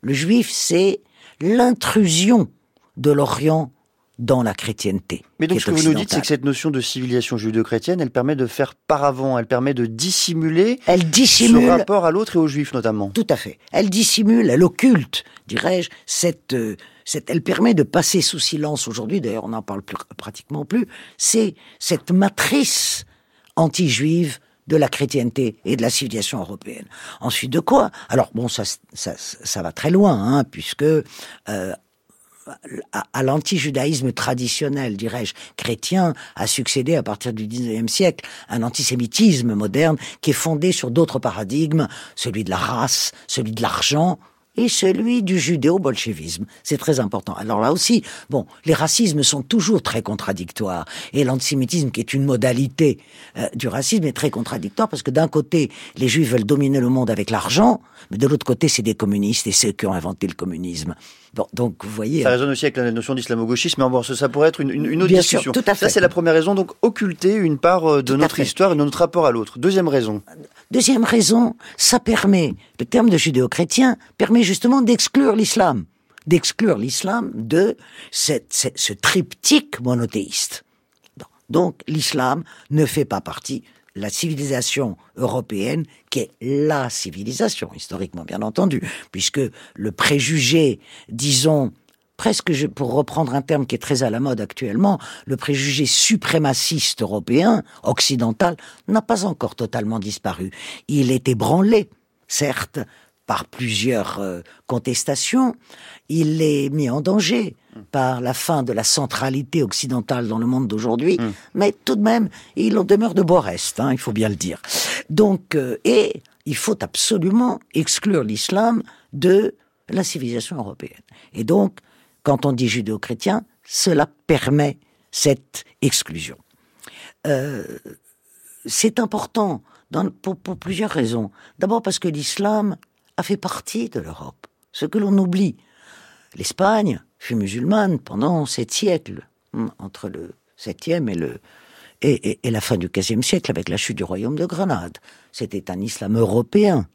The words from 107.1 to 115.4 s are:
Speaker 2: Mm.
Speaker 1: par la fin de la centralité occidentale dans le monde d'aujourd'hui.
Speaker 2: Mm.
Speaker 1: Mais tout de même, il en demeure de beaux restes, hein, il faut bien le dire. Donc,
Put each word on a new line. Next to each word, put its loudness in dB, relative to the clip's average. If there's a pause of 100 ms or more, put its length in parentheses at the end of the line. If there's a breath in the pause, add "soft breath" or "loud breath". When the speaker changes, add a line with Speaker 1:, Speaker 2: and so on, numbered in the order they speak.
Speaker 2:
Mm. -20 (100)
Speaker 1:
par 0
la -2
fin -2
de -4
la -2
centralité -2
occidentale -2
dans -2
le -2
monde 0
d'aujourd'hui. 0
Speaker 2:
Mm. -2 (220 loud breath)
Speaker 1:
Mais 2
tout -4
de 0
même, 2 (280 loud breath)
il 2
en 2
demeure 2
de 4
beaux 6
restes, -6
hein, 2
il 0
faut -6
bien 0
le -2
dire. -6 (500 loud breath)
Donc, 2